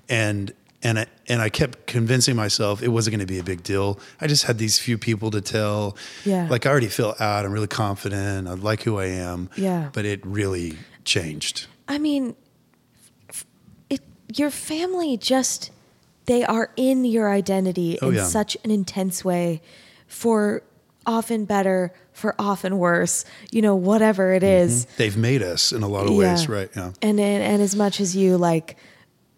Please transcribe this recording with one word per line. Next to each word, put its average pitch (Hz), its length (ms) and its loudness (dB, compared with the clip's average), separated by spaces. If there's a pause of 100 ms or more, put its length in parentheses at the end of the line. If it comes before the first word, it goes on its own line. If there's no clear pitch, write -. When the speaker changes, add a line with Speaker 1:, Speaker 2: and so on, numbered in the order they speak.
Speaker 1:
And, 104 440 0 (300)
and 113 160 2
I, 113 80 -2 (220)
and 120 140 0
I 110 60 2
kept - 380 -2
convincing 120 480 2
myself 107 480 0
it 123 60 0
wasn't 113 260 0
gonna 101 120 -2
be 92 120 -4
a 87 60 -8
big 90 180 -6
deal. 98 380 -2 (200)
I 160 60 -4
just 147 180 2
had 113 140 0
these 107 220 0
few 117 180 -2
people 107 320 -2
to 104 100 -4
tell. 104 560 -2 (280)
Speaker 2:
Yeah. 185 260 0
Speaker 1:
Like, 127 160 0
I 135 40 4
already 131 180 4
feel 107 320 -2
out. 104 240 0
I'm 98 80 -4
really 107 160 -2
confident. 98 800 -4
I 90 60 -8
like 104 280 -2
who 107 160 -2
I 95 80 -2
am. 90 500 -6
Speaker 2:
Yeah. 175 360 -2
Speaker 1:
But 104 140 -4
it 101 200 -4
really 92 500 -4 (280)
changed. 78 640 -4 (220)
Speaker 2:
I 285 100 -4
mean, 285 380 -2 (920)
f-, - 160 -16 (460)
it, 277 100 -4 (320)
your 285 180 0
family 320 640 -4
just, - 560 -2 (540)
they 247 180 2
are 220 320 0
in 262 280 2
your 220 240 2
identity 185 720 0
Speaker 1:
Oh, 131 100 2
Speaker 2:
in 123 40 2
Speaker 1:
yeah. 101 100 2
Speaker 2:
such 208 380 -2
an 214 80 -4
intense 190 540 -2
way, 175 360 0 (460)
for 220 560 0 (440)
often 226 380 -2
better, 190 480 0 (200)
for - 260 -4
often 196 400 -2
worse, 175 460 2 (260)
you 220 120 2
know, 208 120 4
whatever 196 580 4
it 185 120 4
is. 175 420 4
Speaker 1:
Mm-hmm. - 120 -20
They've 104 180 2
made 117 260 2
us 87 300 0
in 113 100 -2
a 101 60 -2
lot 101 180 0
of 104 60 4
Speaker 2:
Yeah. 202 60 6
Speaker 1:
ways, 175 300 4
right? 101 280 -4
Yeah. 90 160 -6 (100)
Speaker 2:
And, 214 160 2
and, 202 240 2
and 208 200 2
as 202 120 0
much 202 260 0
as 185 140 -2
you, 190 220 4
like, 170 400 0 (600)